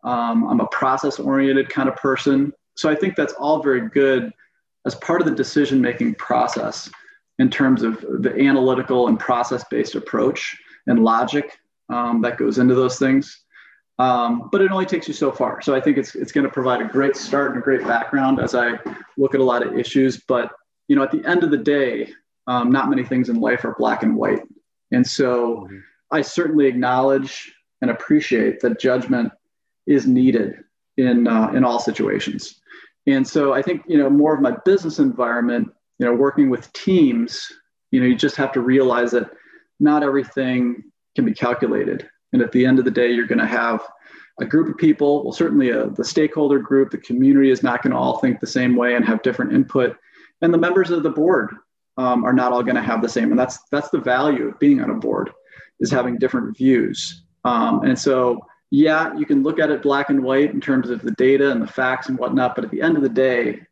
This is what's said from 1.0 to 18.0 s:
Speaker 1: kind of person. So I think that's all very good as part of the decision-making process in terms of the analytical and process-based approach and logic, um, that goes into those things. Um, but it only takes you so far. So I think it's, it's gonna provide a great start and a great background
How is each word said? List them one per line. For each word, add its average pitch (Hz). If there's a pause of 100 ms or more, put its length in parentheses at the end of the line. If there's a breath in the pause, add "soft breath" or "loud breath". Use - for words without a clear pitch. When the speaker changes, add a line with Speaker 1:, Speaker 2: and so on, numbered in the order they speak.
Speaker 1:
kind 135
of 131
person. 139 (240)
So -
I 151
think 185
that's 147
all 151
very 127
good 131 (560)
as 123
part -
of 160
the 135
decision-making 123
process 120 (480 loud breath)
in 127
terms 131
of 113 (180)
the -
analytical 131
and 113
process-based 123
approach - (300 soft breath)
and 117
logic, 120 (300)
um, 120
that 120
goes 117
into 127
those 127
things. 135 (560 soft breath)
Um, 120
but 196
it 190
only 185
takes 165
you 151
so 139
far. -
So 143
I 131
think 139
it's, -
it's -
gonna 139
provide 127
a 113
great 135
start 139
and 123
a -
great 131
background 131